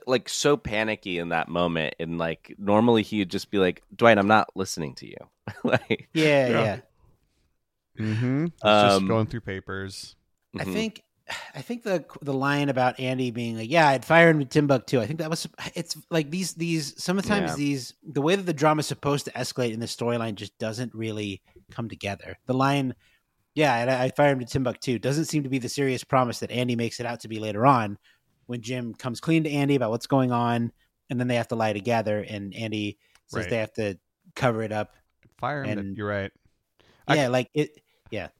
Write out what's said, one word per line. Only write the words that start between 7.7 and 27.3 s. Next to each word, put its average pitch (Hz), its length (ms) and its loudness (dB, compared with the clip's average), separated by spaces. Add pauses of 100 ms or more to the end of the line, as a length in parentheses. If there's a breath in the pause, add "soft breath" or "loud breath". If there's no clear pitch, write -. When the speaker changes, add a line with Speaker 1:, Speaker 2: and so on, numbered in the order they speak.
Speaker 3:
Mm-hmm. 123 460 0
He's 170 60 -4 (120)
just 104 380 8
Speaker 1:
Um, 95 60 -2
Speaker 3:
going 110 200 2
through 120 140 -10
papers. 95 760 -10 (420)
Speaker 2:
I - 60 -6
Speaker 1:
Mm-hmm. - 100 -6
Speaker 2:
think, 214 300 -4 (520 loud breath)
I 139 60 -12
think 233 220 -10
the, 185 220 -2 (160)
the 143 120 -4
line 143 360 2
about 127 320 2
Andy 127 300 -2
being 117 260 -4
like, 113 120 -8
"Yeah, 156 200 6
I'd 127 160 2
fire 165 240 8
him 156 100 4
to 139 60 -2
Timbuktu." 139 560 2
I 107 60 -2
think 156 120 -6
that 156 100 -6
was, - 180 -6 (280)
it's 165 220 -8 (120)
like 156 200 -2
these, 180 240 -6
these, 165 500 -4
sometimes 190 480 0
Speaker 1:
Yeah. 151 60 -4
Speaker 2:
these, 143 360 -2 (140)
the 143 140 -2
way 165 160 4
that 196 80 -8
the 175 80 -2
drama's 151 340 2
supposed 143 380 -2
to - 60 -10
escalate 123 420 -4
in 113 80 -6
the 113 60 -4
storyline 117 480 -2
just 101 220 -12
doesn't 110 380 -6
really 107 460 -6 (300 soft breath)
come 117 180 -8
together. 98 560 -10
The 127 80 -2
line, 135 400 2 (600)
"Yeah, 143 180 4
I'd, 117 160 0
I'd 127 260 0
fire 143 160 4
him 135 80 -2
to 123 60 -8
Timbuktu," 123 540 -2
doesn't 139 260 -2
seem 147 180 -2
to 135 60 -8
be 131 100 -2
the 120 80 -6
serious 131 360 -2
promise 120 360 0
that - 120 -8
Andy 123 260 0
makes 117 240 -4
it 120 40 -6
out 117 160 -6
to 117 60 -14
be 110 120 -8